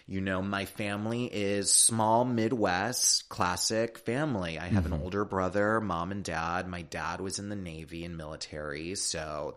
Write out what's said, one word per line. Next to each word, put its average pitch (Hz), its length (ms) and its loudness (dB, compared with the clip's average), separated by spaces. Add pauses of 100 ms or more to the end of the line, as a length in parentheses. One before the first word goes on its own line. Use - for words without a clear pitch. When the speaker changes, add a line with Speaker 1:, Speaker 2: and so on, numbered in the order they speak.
Speaker 1:
you 95 140 -4
know, 95 200 0
my 98 260 -2
family 110 580 -4
is 101 480 0
small 113 520 6
Midwest 113 1040 2
classic 110 680 0
family. 117 580 -2
I 85 120 -6
have 98 180 4
an 80 60 -2
Speaker 2:
Mm-hmm. 78 100 0
Speaker 1:
older 98 220 0
brother, 101 560 2
mom 90 320 -2
and 101 100 -6
dad. 85 460 -2
My 87 140 -6
dad 82 380 -6
was 95 200 -6
in 101 80 -8
the 104 80 -6
Navy 82 480 -10
and 85 120 -8
military, 76 800 -8
so 76 640 -6